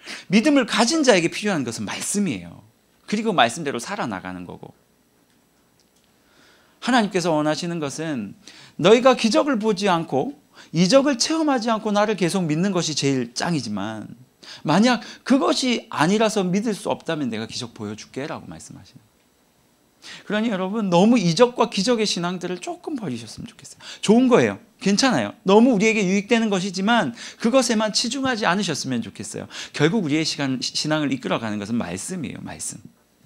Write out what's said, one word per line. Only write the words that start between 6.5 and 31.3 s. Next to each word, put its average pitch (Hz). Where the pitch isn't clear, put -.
하나님께서 196
원하시는 151
것은 143
너희가 240
기적을 240
보지 202
않고 165
이적을 233
체험하지 277
않고 214
나를 208
계속 180
믿는 165
것이 165
제일 131
짱이지만 110
만약 214
그것이 269
아니라서 202
믿을 208
수 -
없다면 147
내가 110
기적 117
보여줄게라고 117
말씀하시는 -
거예요. -
그러니 214
여러분, 196
너무 208
이적과 226
기적의 220
신앙들을 180
조금 339
버리셨으면 123
좋겠어요. -
좋은 240
거예요. 120
괜찮아요. 196
너무 226
우리에게 214
유익되는 208
것이지만 190
그것에만 226
치중하지 247
않으셨으면 165
좋겠어요. 98
결국 170
우리의 156
시간, 131
신앙을 151
이끌어가는 113